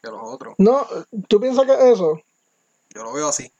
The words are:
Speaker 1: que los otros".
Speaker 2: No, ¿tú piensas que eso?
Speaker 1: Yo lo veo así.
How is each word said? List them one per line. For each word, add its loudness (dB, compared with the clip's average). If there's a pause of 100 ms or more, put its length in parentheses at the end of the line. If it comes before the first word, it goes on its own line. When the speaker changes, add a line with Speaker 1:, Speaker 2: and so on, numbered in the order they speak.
Speaker 1:
que -16
los -16
otros". -16
Speaker 2:
No, 4 (440)
¿tú 2
piensas 0
que 4
eso? 0 (760)
Speaker 1:
Yo -14
lo -12
veo -4
así. -6